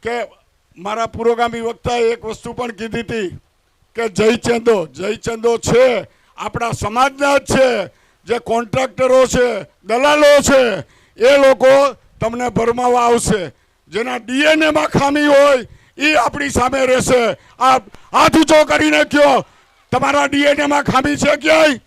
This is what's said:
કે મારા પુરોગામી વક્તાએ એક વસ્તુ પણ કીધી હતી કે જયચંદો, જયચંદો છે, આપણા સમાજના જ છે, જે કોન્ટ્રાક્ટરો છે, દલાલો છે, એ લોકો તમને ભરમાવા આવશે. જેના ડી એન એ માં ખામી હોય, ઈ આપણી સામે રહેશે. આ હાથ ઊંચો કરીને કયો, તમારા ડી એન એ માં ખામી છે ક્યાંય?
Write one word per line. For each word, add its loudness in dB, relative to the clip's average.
કે -8
મારા -6
પુરોગામી -2
વક્તાએ -2
એક -8
વસ્તુ -12
પણ -8
કીધી -10
હતી -6
કે -4
જયચંદો, 0
જયચંદો -6
છે, 0
આપણા -8
સમાજના -2
જ -8
છે, 0
જે -4
કોન્ટ્રાક્ટરો 0
છે, -2
દલાલો 4
છે, 0
એ 2
લોકો 4
તમને -4
ભરમાવા 0
આવશે. 0
જેના -6
ડી -2
એન 2
એ 0
માં -2
ખામી 0
હોય, 4
ઈ 0
આપણી -2
સામે -2
રહેશે. 0
આ 2
હાથ 2
ઊંચો 4
કરીને 0
કયો, 2
તમારા 0
ડી 0
એન 2
એ -2
માં 0
ખામી -2
છે 0
ક્યાંય? 2